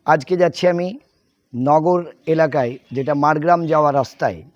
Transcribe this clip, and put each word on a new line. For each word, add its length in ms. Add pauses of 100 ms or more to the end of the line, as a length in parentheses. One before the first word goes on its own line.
(140)
আজকে 280
যাচ্ছি 220 (100)
আমি 140 (840)
নগর 300 (340)
এলাকায়, 380 (240)
যেটা 180 (100)
মারগ্রাম 380 (100)
যাওয়া 180 (100)
রাস্তায়। 400 (160)